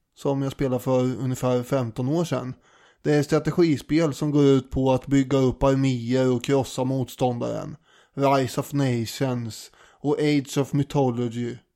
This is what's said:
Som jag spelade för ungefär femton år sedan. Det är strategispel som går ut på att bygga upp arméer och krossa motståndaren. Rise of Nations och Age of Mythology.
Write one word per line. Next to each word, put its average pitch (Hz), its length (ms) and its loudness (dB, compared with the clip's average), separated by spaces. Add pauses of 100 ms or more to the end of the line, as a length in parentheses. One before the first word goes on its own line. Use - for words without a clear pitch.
(160)
Som 139 260 -2
jag 135 100 -2
spelade 127 320 -2
för 131 180 2
ungefär 127 640 -2
femton 127 460 -2
år 165 160 0
sedan. 127 280 -6 (500)
Det 147 100 2
är 147 100 4
strategispel 156 920 0
som 151 180 -4
går 143 120 4
ut 139 280 4
på 131 200 0
att 127 160 0
bygga 135 300 2
upp 127 260 2
arméer 131 680 2
och 123 120 0
krossa 135 400 -2
motståndaren. 123 920 -4 (400)
Rise 139 440 2
of 139 140 -6
Nations 123 1000 -2 (300)
och 143 180 0
Age 147 380 0
of 139 160 -2
Mythology. 123 840 -2 (200)